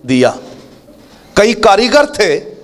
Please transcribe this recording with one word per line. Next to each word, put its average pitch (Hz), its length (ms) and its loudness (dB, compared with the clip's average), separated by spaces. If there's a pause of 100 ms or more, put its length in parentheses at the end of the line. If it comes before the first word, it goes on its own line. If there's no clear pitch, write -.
दिया। 123 320 0 (1000)
कई 220 160 2
कारीगर 233 520 2
थे 190 300 -2 (280)